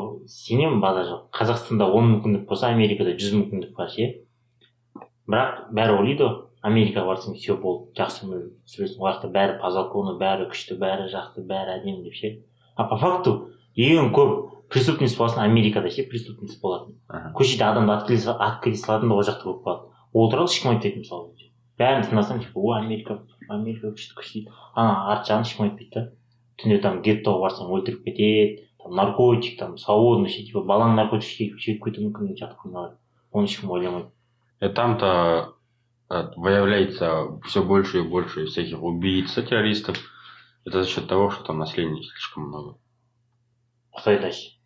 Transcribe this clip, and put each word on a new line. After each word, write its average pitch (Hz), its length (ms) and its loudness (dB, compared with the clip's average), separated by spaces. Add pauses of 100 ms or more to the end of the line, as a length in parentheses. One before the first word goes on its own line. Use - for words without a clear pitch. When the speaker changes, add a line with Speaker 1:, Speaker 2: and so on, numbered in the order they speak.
(280)
Speaker 1:
сенемін, 131 540 0
базар 95 260 2
жоқ. 87 140 -10 (100)
Қазақстанда 110 640 0
он 113 220 6
мүмкіндік 104 340 0
болса, 110 240 0
Америкада 101 420 2
жүз 101 220 -2
мүмкіндік 95 400 -2
бар 87 160 -6
ше. 113 160 -2 (1200)
Бірақ - 420 0
бәрі 110 280 4
ойлайды 131 260 4
ғой, - 120 0 (240)
Америкаға 104 520 2
барсаң, 95 260 -8
всё 98 160 -2
болды, - 400 -4
жақсы - 300 -4
өмір 92 160 -8 (260)
сүресің, - 320 -8
ол 95 140 -2
жақта - 180 -10
бәрі 98 300 0
по 90 100 -2
закону, 95 480 -4
бәрі 95 320 0
күшті, - 300 -10
бәрі 95 320 -2
жақсы, 92 340 -12
бәрі 95 300 -6
әдемі 95 260 -10
деп 85 140 -16
ше. 107 140 -8 (440)
А 113 140 -2
по 110 100 -2
факту - 540 0 (240)
ең 135 340 6
көп - 480 4 (100)
Преступность 131 480 2
болсын, 117 240 2
Америкада 104 480 4
ше 135 140 -4
преступность - 580 -12
болатын. - 460 -6
Speaker 2:
Аха. - 280 -12
Speaker 1:
Көшеде - 300 2
адамды 107 280 4
атып 107 160 -2
келе 117 100 4
сал-, 110 200 -2
атып 107 240 -2
кете 110 140 0
салатын 110 320 0
да 104 60 4
ол 101 100 4
жақта - 180 -4
болып 92 220 -8
қалады. - 200 -6 (280)
Ол 113 160 6
туралы 147 220 2
ешкім - 240 0
айтпайды 107 260 -2
мысалы. - 320 -14 (460)
Бәрін 131 260 4
тыңдасаң, 113 380 0
типа, - 160 -12
"О, 113 160 0
Америка, 107 460 -6 (260)
Америка 110 400 -8
күшті, - 300 -12
күшті", - 160 -16
дейді. 107 180 -12 (240)
Ана 104 380 2
арт - 160 -2
жағын 113 180 2
ешкім - 180 -2
айтпайды - 300 -6
да. 117 80 -4 (560)
Түнде 107 240 4
там 90 180 0
геттоға 104 460 2
барсаң 90 240 -6
өлтіріп - 320 -4
кетеді, 104 600 2 (180)
там 180 160 -10
наркотик, 117 600 4
там - 180 -10
свободно 107 500 4
ше, - 180 -8
типа, - 160 -6
балаң 107 380 4
наркотик 107 300 0
шегіп, - 280 -6
шегіп - 280 -6
кетуі 107 240 -4
мүмкін, 202 260 -6
жатып - 300 -14
қалмай. 180 260 -12 (400)
Оны 104 160 2
ешкім 95 240 -8
ойламайды. 90 380 -4 (500)
Speaker 2:
Э, 98 100 0
там-то, 98 840 2 (580)
э, 85 240 -4
выявляется 92 1120 0
все 98 160 0
больше 95 360 2
и 82 80 -2
больше 85 380 -4
всяких 82 380 -6
убийц, 92 520 -2
террористов. 107 600 0 (680)
Это 92 180 0
за 92 60 -2
счет - 180 -6
того, 98 240 2
что - 140 -10
там 80 140 -6
населения 80 440 -4
слишком - 460 -12
много. 73 280 -14 (1160)
Speaker 1:
Қытайда 98 360 0
ше? - 340 -16